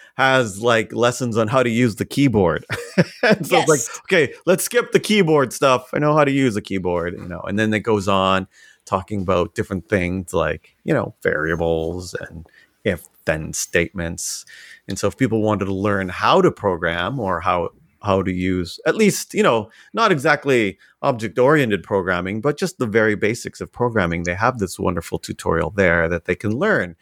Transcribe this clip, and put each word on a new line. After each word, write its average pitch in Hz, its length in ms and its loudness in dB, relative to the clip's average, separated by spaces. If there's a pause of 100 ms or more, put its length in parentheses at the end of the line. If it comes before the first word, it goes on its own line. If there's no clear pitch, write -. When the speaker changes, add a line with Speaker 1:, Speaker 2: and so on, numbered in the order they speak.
(160)
Speaker 1:
has, 127 440 2
like, 113 320 2
lessons 117 460 0
on 110 120 2
how 131 120 4
to 120 80 2
use 113 280 2
the 104 80 -2
keyboard. 104 640 2
<laughs> - 60 -6 (460)
And 220 240 2
so 262 140 2
it's 135 100 2
like, 151 100 4
Speaker 2:
Yes. - 260 -10
Speaker 1:
"Okay, 151 280 0 (140)
let's 185 160 2
skip 240 280 -2
the 196 80 4
keyboard 156 540 2
stuff. 131 400 2
I - 60 -2
know 151 160 2
how 151 80 4
to 139 80 2
use 135 240 2
a 104 60 -2
keyboard," 90 520 -2
you - 140 -12
know, 87 140 -10
and 98 180 -4
then 110 160 2
it 101 60 0
goes 104 260 0
on 95 400 4 (380)
talking 98 360 -4
about 87 320 0
different 98 360 -6
things 90 440 -2
like, 80 420 -4 (100)
you 156 80 -2
know, 120 280 -2
variables 82 920 -2
and 85 340 -12 (380)
if-then 80 680 -4
statements. - 920 -4 (420)
And 101 100 -8
so 104 120 -4
if - 80 -8
people 110 240 0
wanted 104 240 0
to 98 80 -4
learn 98 340 0
how 107 340 2
to 175 100 4
program 87 680 -2
or 92 220 -2
how 90 300 0 (360)
how 95 160 2
to 95 100 -2
use, 90 540 -2
at 160 80 0
least, 208 400 0
you 208 80 2
know, 120 260 2 (240)
not 214 180 2
exactly 135 680 0 (240)
object-oriented 123 800 2
programming, 92 580 -2
but 147 160 -2
just - 220 -6
the 123 80 -2
very 107 280 2
basics 104 460 -4
of 85 100 -10
programming. 92 520 -2
They 87 100 -4
have 120 240 0
this 95 220 -4
wonderful 92 400 -4
tutorial 82 500 -2
there 85 400 2
that 87 160 -4
they 90 100 -2
can 107 220 -4
learn. 135 440 -2